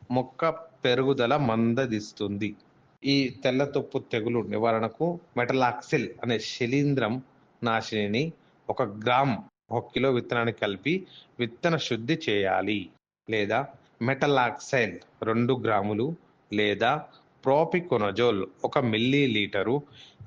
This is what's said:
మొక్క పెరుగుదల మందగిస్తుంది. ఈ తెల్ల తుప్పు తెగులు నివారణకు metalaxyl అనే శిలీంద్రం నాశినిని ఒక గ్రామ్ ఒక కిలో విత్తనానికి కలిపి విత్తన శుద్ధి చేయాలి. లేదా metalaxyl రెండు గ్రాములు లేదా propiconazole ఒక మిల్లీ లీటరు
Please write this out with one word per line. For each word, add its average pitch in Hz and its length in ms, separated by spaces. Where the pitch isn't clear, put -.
మొక్క 127 400
పెరుగుదల 131 520
మందగిస్తుంది. 113 1120
ఈ 139 140
తెల్ల 131 200
తుప్పు 139 340
తెగులు 117 420
నివారణకు 113 760
metalaxyl 123 680
అనే 117 160
శిలీంద్రం 127 760
నాశినిని 113 680
ఒక 120 140
గ్రామ్ 120 540
ఒక 117 220
కిలో 127 160
విత్తనానికి 117 500
కలిపి 104 320
విత్తన 151 380
శుద్ధి 120 400
చేయాలి. 95 600
లేదా 110 280
metalaxyl 127 920
రెండు 120 320
గ్రాములు 107 520
లేదా 104 380
propiconazole 120 1000
ఒక 123 140
మిల్లీ 127 480
లీటరు 104 560